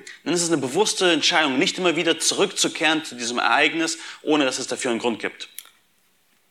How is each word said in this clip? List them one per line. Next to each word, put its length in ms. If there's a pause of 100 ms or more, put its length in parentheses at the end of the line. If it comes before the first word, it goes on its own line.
(240)
Dann 100
ist 80
es 60
eine 100
bewusste 540
Entscheidung, 460
nicht 200
immer 180
wieder 220
zurückzukehren 840
zu 100
diesem 240
Ereignis, 600 (240)
ohne 220
dass 140
es 80
dafür 240
einen 100
Grund 200
gibt. 280 (1040)